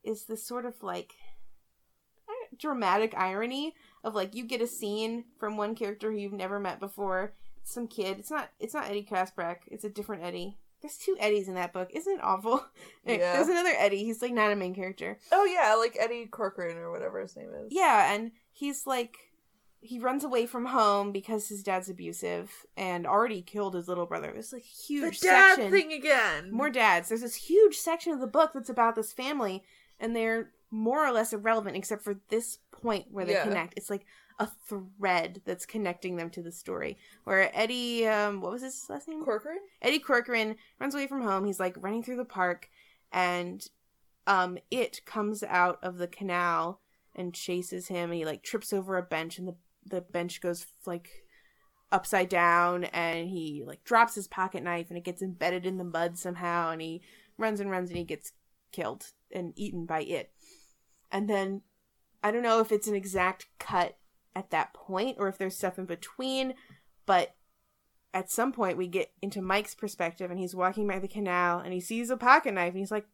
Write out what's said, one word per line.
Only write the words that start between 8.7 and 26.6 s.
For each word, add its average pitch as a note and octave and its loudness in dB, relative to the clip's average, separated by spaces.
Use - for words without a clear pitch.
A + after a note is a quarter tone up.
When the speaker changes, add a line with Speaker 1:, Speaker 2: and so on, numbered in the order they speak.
Speaker 1:
not D4+ -4
Eddie G3+ -6
Kaspbrak. F#3 -2
It's G#3+ -14
a G#3+ -6
different G#3 -8
Eddie. F3 -8
There's - -14
two - -2
Eddies G#3 2
in F#3 -6
that F3 -2
book. F#3 -4
Isn't F4+ -2
it - -6
awful? G#3+ 2
<laughs> - -20
Speaker 2:
Yeah. F3+ 2
Speaker 1:
There's - 4
another F4 4
Eddie. G3+ 4
He's, A3+ -2
like, A#3+ -2
not G#3+ 4
a G#3 2
main F#3 -4
character. F#3+ -8
Speaker 2:
Oh, G4 8
yeah, D#4 6
like, A3+ 2
Eddie A#3 0
Corcoran F#3+ -4
or E3+ -8
whatever F#3 -6
his F#3+ -10
name - -14
is. A3 -12
Speaker 1:
Yeah, A#3+ 6
and A3+ -4
he's, C#4+ -8
like, B3 -4
he A#3 -12
runs C4 0
away B3 2
from A#3+ -4
home G#3 4
because G#3 -4
his G3+ -12
dad's F#3+ -2
abusive F3 -8
and F3 -4
already G#3 2
killed G3 -4
his F3 -4
little F3 -2
brother. E3 -6
There's, - -12
like, A#3+ -14
huge - -4
Speaker 2:
The F#4 4
dad F#4+ 12
Speaker 1:
section. G#3 2
Speaker 2:
thing E4 6
again! A3+ 2
Speaker 1:
More C4+ 0